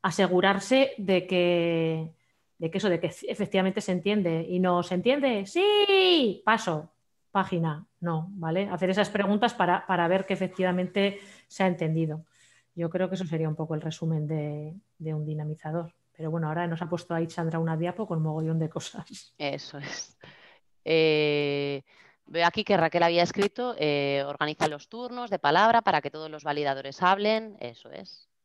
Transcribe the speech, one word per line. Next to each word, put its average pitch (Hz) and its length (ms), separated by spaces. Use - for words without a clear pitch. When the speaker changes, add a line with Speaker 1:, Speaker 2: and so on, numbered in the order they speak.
Speaker 1:
asegurarse 196 960
de 185 260
que, 170 880
de 165 100
que 190 80
eso, 196 120
de 170 100
que 170 80
efectivamente 190 540
se 185 100
entiende 175 560
y 180 120
no 175 240
se 175 100
entiende. 233 540
¡Sí! 381 1000
Paso, 185 460
página, 170 560
no, 165 320
¿vale? 185 360
Hacer 180 220
esas 202 180
preguntas 208 460
para, 180 320
para 175 200
ver 190 200
que 202 80
efectivamente 185 840
se - 160
ha 190 40
entendido. 160 560
Yo 170 160
creo 185 180
que 190 60
eso 180 100
sería 160 240
un 151 60
poco 160 180
el 156 80
resumen 160 460
de, 151 480
de 156 160
un 151 100
dinamizador. 156 680
Pero 160 140
bueno, 160 200
ahora 170 180
nos 165 160
ha 165 40
puesto 170 280
ahí 165 120
Sandra 165 300
una 165 180
diapo 180 320
con 165 140
mogollón 160 380
de 156 100
cosas. - 680
Speaker 2:
Eso 143 400
es. - 380
Eh, 147 1000
veo 170 180
aquí 175 180
que 196 140
Raquel 165 260
había 170 200
escrito, 208 560
eh, 139 480
organiza 151 400
los 147 200
turnos 240 440
de 190 80
palabra 214 420
para 175 200
que 143 100
todos 156 180
los 151 140
validadores 139 580
hablen. 208 580
Eso - 300
es. - 400